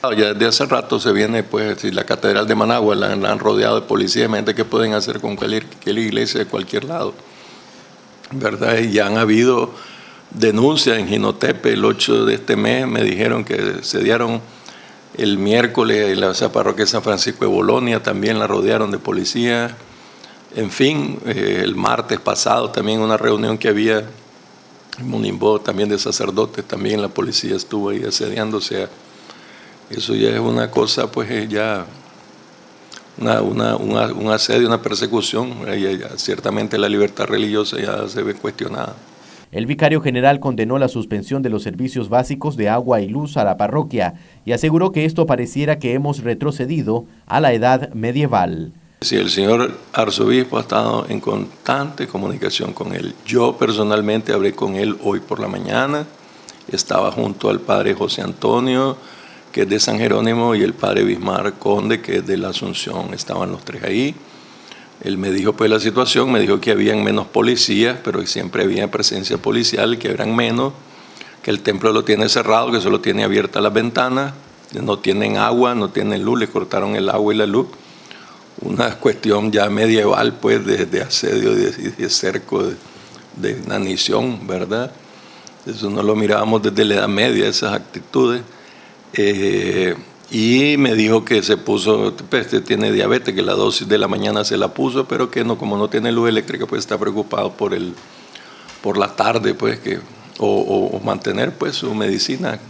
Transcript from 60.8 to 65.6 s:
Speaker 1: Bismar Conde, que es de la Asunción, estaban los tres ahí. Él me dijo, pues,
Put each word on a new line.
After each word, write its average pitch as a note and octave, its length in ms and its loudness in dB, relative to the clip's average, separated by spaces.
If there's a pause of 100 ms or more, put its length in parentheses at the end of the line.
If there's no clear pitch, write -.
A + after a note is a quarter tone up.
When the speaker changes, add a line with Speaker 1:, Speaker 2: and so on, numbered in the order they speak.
Speaker 1:
Bismar F#2+ 560 -2
Conde, G#2 420 0
que F#2 160 -4
es F2+ 80 -2
de F#2+ 120 -2
la F#2 120 -4
Asunción, F#2 640 -6
estaban F#2 380 -6
los F#2 120 -10
tres - 200 -12
ahí. A2+ 320 -2 (880)
Él G2 160 -4
me G2 100 -2
dijo, G2 240 0
pues, G#2+ 160 0